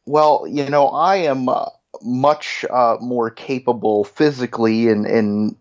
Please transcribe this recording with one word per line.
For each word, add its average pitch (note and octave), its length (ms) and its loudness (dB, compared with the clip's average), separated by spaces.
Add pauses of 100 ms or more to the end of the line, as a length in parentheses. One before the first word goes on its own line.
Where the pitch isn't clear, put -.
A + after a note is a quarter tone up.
Well, D3+ 440 4
you C#3 200 -4
know, C#3+ 200 4
I F3 260 0
am, C3+ 320 0
uh, - 200 -2 (340)
much, C#3 680 -2
uh, A#2+ 300 2
more A#2+ 300 -4
capable A2+ 720 -2
physically A#2 880 0
in, G#2 160 2
in G#2+ 560 0